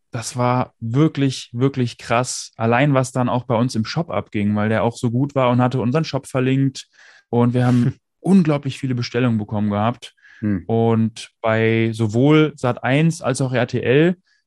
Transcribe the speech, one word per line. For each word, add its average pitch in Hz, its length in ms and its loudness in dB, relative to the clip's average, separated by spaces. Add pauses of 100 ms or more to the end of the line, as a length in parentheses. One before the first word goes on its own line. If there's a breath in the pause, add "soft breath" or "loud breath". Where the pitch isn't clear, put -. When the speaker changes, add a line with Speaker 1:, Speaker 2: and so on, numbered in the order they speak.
(100)
Speaker 1:
das 120 260 -10
war 123 420 0
wirklich, 139 760 0
wirklich 127 440 -2
krass. - 580 -2
Allein, 120 380 2
was 131 180 0
dann 123 180 -2
auch 120 140 -2
bei 120 120 -2
uns 123 200 0
im 110 100 -2
Shop - 240 -6
abging, 104 460 -4
weil 104 140 0
der 110 140 0
auch 117 140 -2
so 120 140 -4
gut 139 240 -2
war 127 140 2
und 123 120 2
hatte 123 200 0
unseren 135 240 -2
Shop - 220 -8
verlinkt. 135 600 -2 (420 soft breath)
Und 120 240 2
wir 123 120 2
haben 123 300 2 (120)
Speaker 2:
<laughs> - 120 -20
Speaker 1:
unglaublich 151 600 2
viele 127 160 -4
Bestellungen 120 420 0
bekommen 104 340 -2
gehabt. 104 440 -2 (240 loud breath)
Speaker 2:
Hm. 101 280 -2
Speaker 1:
Und 113 640 0 (100)
bei 113 520 2
sowohl 139 600 2
Sat - 280 -4
eins 156 380 0
als 131 200 -2
auch 131 120 -2
R 123 140 0
T 117 140 -4
L 156 360 2 (300)